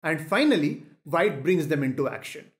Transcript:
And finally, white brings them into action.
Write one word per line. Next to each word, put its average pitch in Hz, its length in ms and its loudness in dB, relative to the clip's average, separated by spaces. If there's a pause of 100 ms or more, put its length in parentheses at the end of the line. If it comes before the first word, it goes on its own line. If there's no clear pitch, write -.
And 156 260 -4
finally, 214 540 2 (220)
white 156 400 0
brings 175 240 2
them 147 160 0
into 131 240 0
action. - 500 -12